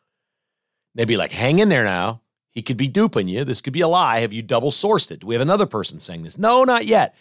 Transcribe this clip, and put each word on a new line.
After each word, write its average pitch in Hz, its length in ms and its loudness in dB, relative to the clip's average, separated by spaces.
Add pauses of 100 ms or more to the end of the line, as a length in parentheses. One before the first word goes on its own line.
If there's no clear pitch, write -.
(960)
They'd 117 140 0
be 113 80 2
like, 82 160 -2
"Hang 135 260 2
in 214 100 4
there 131 160 2
now. 98 360 -2 (280)
He 113 140 -8
could 127 140 -6
be 135 100 0
duping 135 420 0
you. 107 160 -4
This 131 160 -4
could 135 120 -8
be 156 80 -4
a 165 80 2
lie. 156 320 2
Have 113 120 -2
you 113 100 -8
double 123 280 0
sourced 202 400 0
it? 76 100 -14
Do 92 60 -18
we 117 80 -2
have 120 80 0
another 185 240 2
person 95 320 -6
saying 85 240 -10
this?" 82 160 -12
"No, 240 240 4
not 240 240 2
yet." 214 340 2